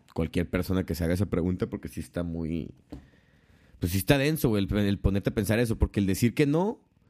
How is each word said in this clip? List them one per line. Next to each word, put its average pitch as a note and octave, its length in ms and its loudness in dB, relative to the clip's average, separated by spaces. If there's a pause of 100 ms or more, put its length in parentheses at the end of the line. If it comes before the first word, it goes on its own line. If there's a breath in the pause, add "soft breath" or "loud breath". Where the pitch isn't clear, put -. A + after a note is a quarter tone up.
(140)
cualquier E2+ 360 -2
persona F#2 360 0
que E2+ 80 -6
se E2+ 120 -2
haga E2 80 2
esa F#2 140 0
pregunta, F2+ 420 0
porque - 180 -8
sí - 140 -10
está F2 220 -8
muy... E2 480 -6 (1080 loud breath)
Pues F2 140 0
sí G2 40 2
está C#3+ 200 4
denso, C#3+ 320 2
güey, G2+ 200 2
el, G2 100 0
el G2+ 200 2
ponerte G2 300 0
a - 40 -2
pensar G#2+ 260 0
eso. A#2 180 0
Porque G#2 240 0
el G2 40 2
decir G2 280 2
que D3+ 120 2
no E3+ 360 0 (280 soft breath)